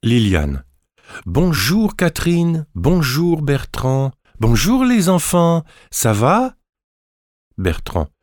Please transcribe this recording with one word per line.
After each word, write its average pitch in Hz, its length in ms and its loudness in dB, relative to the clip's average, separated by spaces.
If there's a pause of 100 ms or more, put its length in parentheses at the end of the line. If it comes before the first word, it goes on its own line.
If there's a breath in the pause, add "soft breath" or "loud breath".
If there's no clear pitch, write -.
Liliane. 95 600 0 (600 loud breath)
Bonjour 165 720 0
Catherine, 170 680 0 (100)
bonjour 160 680 0
Bertrand, 135 720 -2 (280 soft breath)
bonjour 123 460 2
les 226 240 2
enfants, 170 560 2 (260 soft breath)
ça 113 220 0
va ? 180 420 0 (1000)
Bertrand. 87 500 -4 (160)